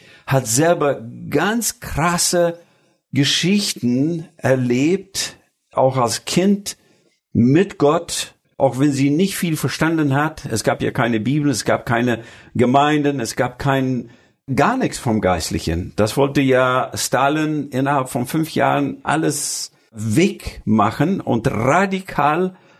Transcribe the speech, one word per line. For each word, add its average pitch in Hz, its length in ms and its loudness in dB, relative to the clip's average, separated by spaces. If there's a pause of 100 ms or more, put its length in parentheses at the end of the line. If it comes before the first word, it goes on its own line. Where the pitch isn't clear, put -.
(260)
hat 131 200 0
selber 147 540 0 (300)
ganz 208 500 -2
krasse 170 800 0 (540)
Geschichten 156 1120 0 (100)
erlebt, 131 1000 0 (360)
auch 131 240 2
als 117 300 -2
Kind 202 500 0 (560)
mit 143 460 4
Gott, - 560 0 (240)
auch 127 220 2
wenn 147 100 4
sie 139 200 0
nicht 190 260 0
viel 160 200 -2
verstanden 156 580 0
hat. 151 360 -2
Es 107 140 -4
gab - 180 -2
ja 110 80 -2
keine 117 300 0
Bibel, 143 280 0
es 127 160 -2
gab - 220 -2
keine 120 380 0 (320)
Gemeinden, 143 640 2
es 110 160 -6
gab 123 240 -4
kein, 131 500 -2 (420)
gar 165 240 2
nichts 240 220 -2
vom 110 220 0
Geistlichen. 87 720 -2
Das 107 220 0
wollte 139 240 2
ja 127 540 2
Stalin 143 760 -2
innerhalb 135 400 -2
von 123 180 -4
fünf 160 260 -4
Jahren 135 520 0
alles - 680 -2 (220)
wegmachen 113 1300 0
und 117 260 -2
radikal 175 1120 0 (240)